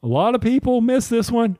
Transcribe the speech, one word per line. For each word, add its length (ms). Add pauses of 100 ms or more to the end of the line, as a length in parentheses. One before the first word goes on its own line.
A 40
lot 280
of 60
people 380
missed 300
this 220
one 280